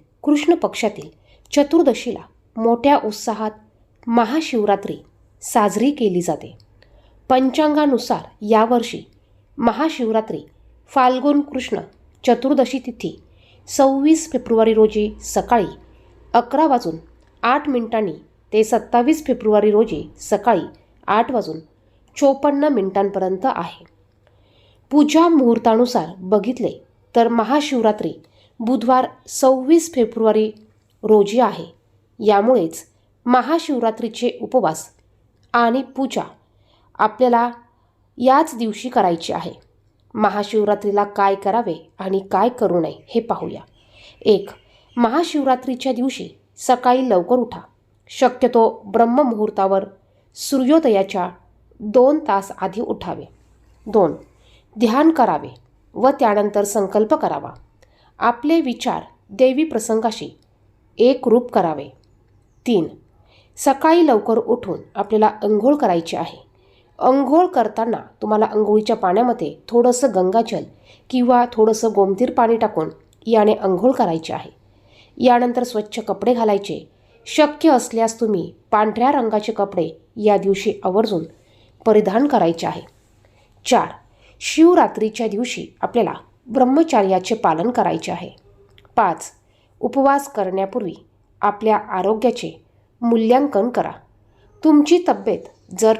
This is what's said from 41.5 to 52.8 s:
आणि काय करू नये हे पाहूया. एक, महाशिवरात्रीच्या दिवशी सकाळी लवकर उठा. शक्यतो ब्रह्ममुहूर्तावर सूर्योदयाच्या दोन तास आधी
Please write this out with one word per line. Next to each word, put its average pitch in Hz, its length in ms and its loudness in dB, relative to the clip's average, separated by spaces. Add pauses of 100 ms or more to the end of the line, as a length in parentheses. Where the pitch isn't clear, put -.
आणि 190 200 -4 (120)
काय 208 180 2
करू 185 300 -2
नये 156 280 -6
हे 226 140 -2
पाहूया. - 400 -8 (600)
एक, 196 280 0 (480)
महाशिवरात्रीच्या 262 960 -2
दिवशी 254 360 -6 (280)
सकाळी 254 520 0
लवकर 185 260 2
उठा. 240 240 -2 (480)
शक्यतो 233 800 2
ब्रह्ममुहूर्तावर 208 1000 0 (500)
सूर्योदयाच्या 240 960 0 (520)
दोन 254 380 2
तास 196 380 -4
आधी 190 240 -6